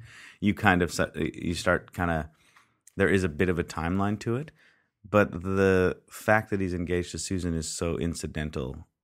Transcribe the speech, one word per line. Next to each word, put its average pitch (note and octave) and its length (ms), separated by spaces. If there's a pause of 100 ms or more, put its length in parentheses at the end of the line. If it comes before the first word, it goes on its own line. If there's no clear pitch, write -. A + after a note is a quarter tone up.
(420)
you G2+ 120
kind F2+ 280
of, E2+ 100
se-, D#2+ 420
you E2+ 200
start - 400
kinda, E2 360 (680)
there G2 100
is F#2 160
a F2+ 60
bit D#2 180
of F2 100
a E2+ 60
timeline G2 560
to A#2 160
it, D3+ 160 (580)
but G2+ 220
the F#2 640 (120)
fact G#2+ 400
that G2+ 100
he's F#2 140
engaged F2 380
to E2+ 80
Susan F2 340
is D#2+ 160
so E2+ 280
incidental D#2 880 (180)